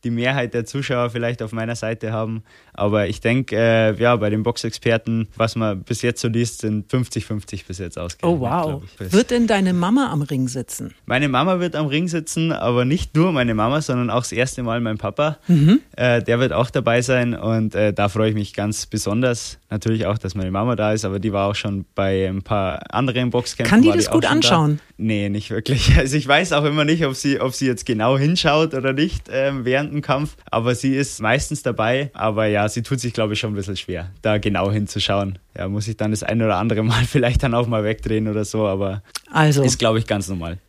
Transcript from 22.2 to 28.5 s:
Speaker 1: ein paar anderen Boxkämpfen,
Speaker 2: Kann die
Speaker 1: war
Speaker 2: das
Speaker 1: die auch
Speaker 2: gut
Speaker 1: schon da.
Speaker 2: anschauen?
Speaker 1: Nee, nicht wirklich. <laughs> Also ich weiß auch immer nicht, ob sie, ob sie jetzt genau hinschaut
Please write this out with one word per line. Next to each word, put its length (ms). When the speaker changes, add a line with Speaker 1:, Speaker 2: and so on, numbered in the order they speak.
Speaker 1:
ein 160
paar 540
anderen 360
Boxkämpfen, 380
Speaker 2:
Kann 120
die 80
Speaker 1:
war 80
Speaker 2:
das 80
Speaker 1:
die 60
auch 20
Speaker 2:
gut 100
Speaker 1:
schon 80
da. 160
Speaker 2:
anschauen? 320
Speaker 1:
Nee, 280
nicht 200
wirklich. 440
<laughs> 40
Also 200
ich 100
weiß 240
auch 140
immer 180
nicht, 220
ob 100
sie, 240
ob 140
sie 120
jetzt 200
genau 320
hinschaut 560